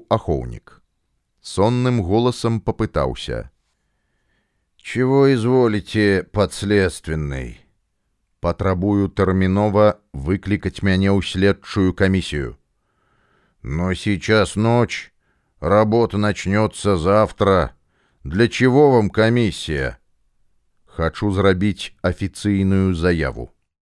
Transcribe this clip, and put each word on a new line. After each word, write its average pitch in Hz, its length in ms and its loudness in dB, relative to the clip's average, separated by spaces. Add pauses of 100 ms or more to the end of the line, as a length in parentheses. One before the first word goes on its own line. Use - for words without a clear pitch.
ахоўнік. 62 720 -6 (680)
Сонным 123 520 0
голасам 113 560 0 (120)
папытаўся: 65 840 -6 (1300)
"Чего 135 580 2
изволите, 110 880 2
подследственный?" 80 1400 -2 (760)
"Потребую 98 720 0
терминова 98 920 2 (120)
выкликать 95 680 -4
меня 98 320 2
у 98 80 0
следчую 95 720 0
комиссию". 85 640 -2 (1040)
"Но 82 320 -4
сейчас 101 600 0
ночь, 113 580 0 (460)
работа 107 580 2
начнётся 101 800 -2
завтра. 98 800 2 (460)
Для 92 240 0
чего 131 500 4
вам 104 140 2
комиссия?" 104 880 -2 (840)
"Хочу 82 440 -4
зрабіць 95 720 -2
афіцыйную 95 920 0
заяву. 78 560 -2 (420)